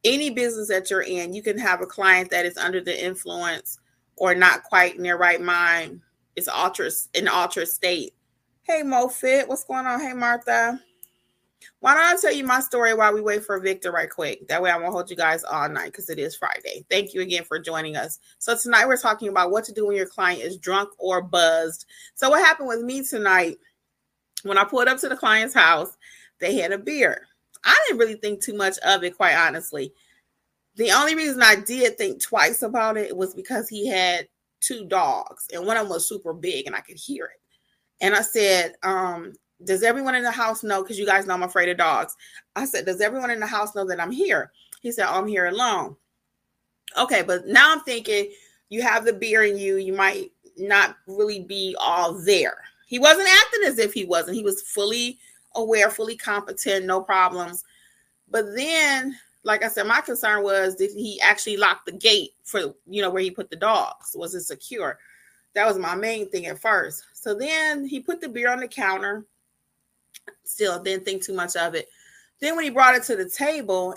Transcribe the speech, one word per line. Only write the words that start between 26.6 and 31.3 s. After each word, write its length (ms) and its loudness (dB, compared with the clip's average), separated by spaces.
a 80 -4
beer. 480 0
I 100 8
didn't 140 -2
really 160 2
think 260 -6
too 120 -8
much 260 -2
of 240 2
it, 120 -6
quite 200 4
honestly. 580 -2
The 180 2
only 220 4
reason 280 0